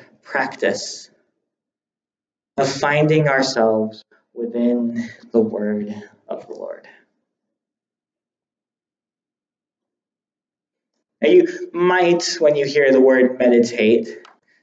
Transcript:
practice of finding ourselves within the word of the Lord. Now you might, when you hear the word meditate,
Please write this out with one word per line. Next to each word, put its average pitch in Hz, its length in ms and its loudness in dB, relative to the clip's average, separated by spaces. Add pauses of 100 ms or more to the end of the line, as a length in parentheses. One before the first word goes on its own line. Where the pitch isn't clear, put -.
(220)
practice - 840 -6 (1500)
of 135 120 -2
finding 151 600 0
ourselves 110 760 -2 (300)
within 120 760 -4 (220)
the 117 80 2
word 104 560 -4 (320)
of - 200 -14
the - 60 -16
Lord. 50 320 -16 (4000)
Now 151 80 2
you - 420 2
might, 175 680 0
when 151 160 2
you 143 100 -2
hear 139 260 2
the 131 80 4
word 127 380 4
meditate, 117 720 2 (540)